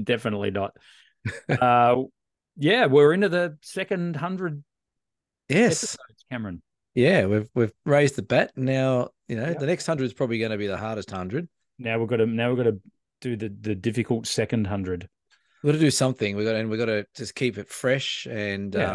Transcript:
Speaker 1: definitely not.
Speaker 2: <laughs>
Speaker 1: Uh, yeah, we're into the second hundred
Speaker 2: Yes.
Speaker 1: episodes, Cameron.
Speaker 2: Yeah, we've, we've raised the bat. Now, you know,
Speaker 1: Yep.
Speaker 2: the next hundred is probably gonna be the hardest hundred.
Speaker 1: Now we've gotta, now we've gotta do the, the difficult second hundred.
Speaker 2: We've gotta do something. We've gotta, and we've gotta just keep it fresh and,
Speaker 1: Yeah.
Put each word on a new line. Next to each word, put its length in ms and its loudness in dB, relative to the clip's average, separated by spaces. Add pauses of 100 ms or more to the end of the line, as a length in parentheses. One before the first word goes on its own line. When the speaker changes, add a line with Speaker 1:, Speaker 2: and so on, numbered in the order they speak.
Speaker 1:
definitely 480 -2
not. 300 -4
Speaker 2:
<laughs> 40 -20 (640)
Speaker 1:
Uh, 540 4 (520)
yeah, 300 2
we're 280 8
into 140 2
the 340 -2
second 540 -6
hundred 480 -6 (840)
Speaker 2:
Yes. 340 4
Speaker 1:
episodes, 480 -14
Cameron. 300 -8 (340)
Speaker 2:
Yeah, 300 6
we've, 280 0
we've 200 0 (120)
raised 300 4
the 60 -8
bat. 340 0
Now, 540 0 (180)
you 80 -6
know, 140 -4
Speaker 1:
Yep. 100 -6
Speaker 2:
the 60 -4
next 200 -2
hundred 200 -2
is 80 -4
probably 260 -2
gonna 180 -2
be 100 -2
the 100 -4
hardest 340 -6
hundred. 380 -6 (280)
Speaker 1:
Now 220 -4
we've 80 -2
gotta, 180 2
now 240 0
we've 80 0
gotta 220 2 (400)
do 160 -6
the, 140 -6
the 260 -6
difficult 500 -2
second 420 -2
hundred. 420 -4 (520)
Speaker 2:
We've 120 2
gotta 100 2
do 80 6
something. 460 0
We've 80 0
gotta, 140 0
and 100 -4
we've 100 -4
gotta 340 -2
just 220 -12
keep 220 -2
it 100 -10
fresh 580 -2
and, 480 -6
Speaker 1:
Yeah. 220 -2